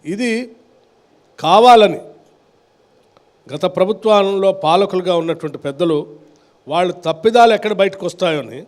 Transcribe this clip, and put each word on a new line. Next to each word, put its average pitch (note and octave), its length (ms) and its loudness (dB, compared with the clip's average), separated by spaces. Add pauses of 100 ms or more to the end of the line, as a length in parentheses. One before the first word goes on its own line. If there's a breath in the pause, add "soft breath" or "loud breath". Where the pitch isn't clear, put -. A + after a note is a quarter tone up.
(120)
ఇది A#3 400 -6 (880)
కావాలని G#3 600 4 (1500)
గత D3+ 100 -6
ప్రభుత్వంలో G3 880 0
పాలకులుగా F#3 640 -2
ఉన్నటువంటి E3 420 -6
పెద్దలు, D3 580 -4 (520 soft breath)
వాళ్ళ F3 240 -2
తప్పిదాలు A3 640 2
ఎక్కడ G#3 180 -6
బయటకు G3 340 -4
వస్తాయో E3 340 -4
అని B2 280 -16